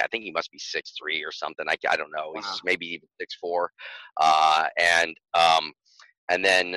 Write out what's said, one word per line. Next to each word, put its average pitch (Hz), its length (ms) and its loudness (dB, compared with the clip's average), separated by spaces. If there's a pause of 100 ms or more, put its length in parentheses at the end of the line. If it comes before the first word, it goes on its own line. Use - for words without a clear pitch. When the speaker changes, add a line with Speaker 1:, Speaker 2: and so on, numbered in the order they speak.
Speaker 1:
I - 60 -2
think 113 160 -6
he 90 80 -10
must 82 180 -4
be 71 80 -20
six - 420 -10
three 80 220 -6
or 76 80 -8
something. 78 380 -8
I, 80 80 0 (120)
I 82 80 2
don't 76 140 -6
know. 78 240 -8
Speaker 2:
Wow. 80 80 -8
Speaker 1:
He's 95 220 -8
maybe 90 220 -2
even 85 200 -12 (140)
six - 160 -12
four. 87 340 -2 (500)
Uh, 78 460 6 (100)
and, 85 380 2 (200)
um, 80 380 4 (580)
and 90 140 0
then, 92 320 4